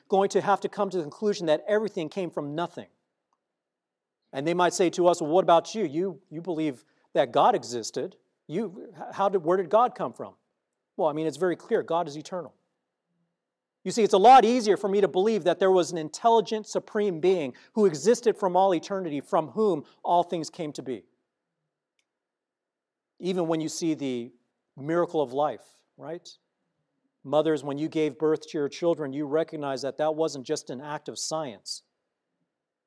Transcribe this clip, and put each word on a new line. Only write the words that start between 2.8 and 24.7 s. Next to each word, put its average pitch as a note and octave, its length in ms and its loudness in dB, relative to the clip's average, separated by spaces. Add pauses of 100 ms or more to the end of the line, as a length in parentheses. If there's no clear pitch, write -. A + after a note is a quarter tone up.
And C#3 140 -6
they E3+ 80 0
might F3 200 2
say E3+ 180 2
to F3 160 4
us, F3 140 2
"Well, D3 100 -2
what F#3 120 4
about E3 300 4
you? G#3+ 120 -4
You, D#3+ 440 -6
you D#3 120 -12
believe D#3 440 -6 (280)
that C#3 180 2
God F3+ 240 4
existed. B2 600 -6 (320)
You, G#3 480 -8
h-, - 200 -14
how G3 140 2
did, F#3 140 0
where F3+ 140 2
did F3+ 120 -2
God A#3 260 2
come D3+ 180 -6
from?" G2 220 -14 (640)
Well, F3 100 2
I C#3+ 60 0
mean, D#3 120 -4
it's C#3+ 120 -4
very F3 180 0
clear. G#3 260 -2
God D#3+ 260 -2
is C#3+ 80 -12
eternal. D#3+ 380 -12 (1300)
You F#3 80 -6
see, A3+ 120 2
it's G3 100 2
a G3 60 6
lot A#3+ 260 10
easier A3 320 2
for G#3+ 100 -4
me G3 140 2
to F#3+ 60 4
believe F#3+ 360 0
that E3 160 2
there F#3+ 120 4
was E3+ 200 4
an F3 60 -6
intelligent G#3+ 720 0
supreme G3 520 -4
being E3+ 360 0 (180)
who G#3+ 120 2
existed F#3+ 520 2
from F3+ 180 0
all F#3+ 180 4
eternity, D#3+ 480 -4
from D#3+ 280 -2
whom F3 340 0 (200)
all F3 200 2
things E3+ 260 -6
came D3+ 240 -10
to - 80 -12
be. B2+ 240 -10 (2250)
Even F3 280 -2
when D#3+ 140 -2
you D#3 80 -4
see D#3+ 240 -4
the B2+ 380 -6 (440)